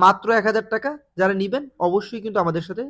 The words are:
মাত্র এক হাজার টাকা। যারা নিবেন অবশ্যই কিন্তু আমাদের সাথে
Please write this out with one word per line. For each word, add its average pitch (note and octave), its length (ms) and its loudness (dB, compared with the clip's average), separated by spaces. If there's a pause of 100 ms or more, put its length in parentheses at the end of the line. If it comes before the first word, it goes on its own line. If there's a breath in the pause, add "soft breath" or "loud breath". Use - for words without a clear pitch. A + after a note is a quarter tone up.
মাত্র G3 220 4 (120)
এক G3 120 0
হাজার G#3+ 220 -2
টাকা। A3+ 180 -2 (300)
যারা G3 220 2
নিবেন A#3 200 -4 (240)
অবশ্যই G3+ 380 -2
কিন্তু G#3 200 -4
আমাদের E3+ 240 -2
সাথে G3 220 -8